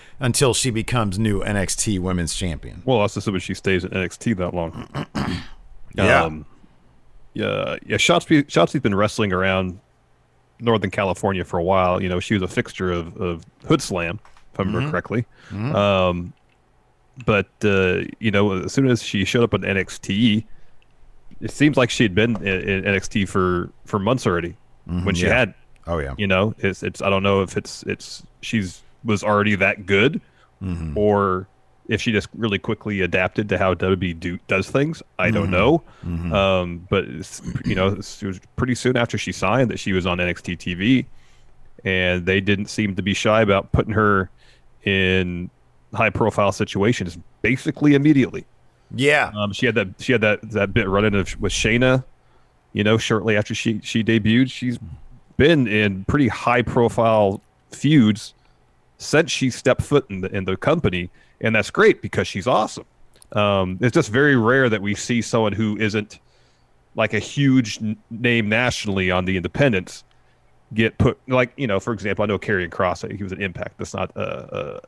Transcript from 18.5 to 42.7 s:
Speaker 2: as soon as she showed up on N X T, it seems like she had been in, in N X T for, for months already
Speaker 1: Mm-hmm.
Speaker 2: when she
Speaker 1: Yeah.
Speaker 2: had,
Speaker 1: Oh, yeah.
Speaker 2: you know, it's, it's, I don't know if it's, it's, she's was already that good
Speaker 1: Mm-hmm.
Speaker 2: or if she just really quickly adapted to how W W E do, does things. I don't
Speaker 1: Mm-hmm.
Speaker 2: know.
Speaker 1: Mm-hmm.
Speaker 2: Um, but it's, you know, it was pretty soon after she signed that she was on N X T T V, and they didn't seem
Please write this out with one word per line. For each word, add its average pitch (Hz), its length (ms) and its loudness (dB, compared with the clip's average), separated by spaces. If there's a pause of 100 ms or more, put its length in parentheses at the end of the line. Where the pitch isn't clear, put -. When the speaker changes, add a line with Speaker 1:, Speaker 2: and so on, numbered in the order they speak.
Speaker 2:
as - 80 -6
soon 139 160 2
as 123 160 2
she 98 220 -2
showed 120 180 2
up 110 100 0
on 98 120 -2
N 98 120 0
X - 220 -4
T, 107 460 2 (960)
it 110 100 -8
seems 147 260 4
like 123 120 4
she - 140 0
had 95 120 0
been 110 220 2
in, 95 320 -2
in 95 160 0
N 98 100 2
X 92 120 -2
T 101 180 0
for, 90 460 0 (140)
for - 140 -2
months 120 280 0
already 85 280 -2 (320)
Speaker 1:
Mm-hmm. 87 180 -4
Speaker 2:
when 98 100 0
she 87 120 0
Speaker 1:
Yeah. 113 120 4
Speaker 2:
had, 104 140 0 (340)
Speaker 1:
Oh, 82 120 -2
yeah. 69 180 -6
Speaker 2:
you 101 100 -2
know, 98 300 2
it's, 95 260 -4
it's, 98 180 -6
I 98 80 0
don't 98 140 2
know 98 180 4
if 90 140 -4
it's, - 280 -8
it's, - 380 -10 (200)
she's 98 400 -4 (240)
was 110 180 0
already 104 320 2
that 98 300 0
good 101 340 2 (420)
Speaker 1:
Mm-hmm. 82 360 -6
Speaker 2:
or 101 500 2 (400)
if 110 140 -2
she 120 120 -2
just 101 220 0
really 104 240 -2
quickly 104 420 -4
adapted 92 480 -2
to 92 80 0
how 92 160 2
W 95 220 0
W 92 160 -2
E - 20 -6
do, 87 340 -8
does 95 220 -2
things. 151 320 -2 (180)
I 90 120 0
don't 107 120 0
Speaker 1:
Mm-hmm. - 80 -2
Speaker 2:
know. 113 320 2 (220)
Speaker 1:
Mm-hmm. 85 280 -4
Speaker 2:
Um, 92 560 0
but 98 160 2
it's, - 360 -12 (240)
you - 100 -2
know, 92 140 2
it 98 80 -2 (260)
was 95 180 -6 (160)
pretty 127 180 0
soon 127 220 0
after 117 200 0
she 101 140 -6
signed 110 400 2
that - 80 -6
she 104 140 -2
was 90 120 2
on 90 140 0
N 90 80 0
X 85 140 -4
T 90 160 -6
T 92 160 -6
V, 113 320 2 (800)
and 90 400 0
they 95 160 2
didn't 101 240 0
seem 104 300 -2